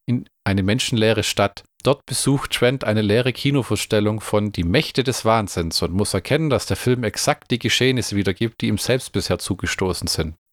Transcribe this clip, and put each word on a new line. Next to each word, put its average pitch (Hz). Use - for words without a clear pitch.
in 123
eine 98
menschenleere 110
Stadt. -
Dort -
besucht -
Trent 131
eine 107
leere 117
Kinovorstellung 110
von 104
Die 92
Mächte 120
des 127
Wahnsinns 104
und 85
muss 98
erkennen, 143
dass 110
der -
Film 123
exakt -
die 120
Geschehnisse 120
wiedergibt, 98
die 117
ihm 104
selbst -
bisher 92
zugestoßen -
sind. 80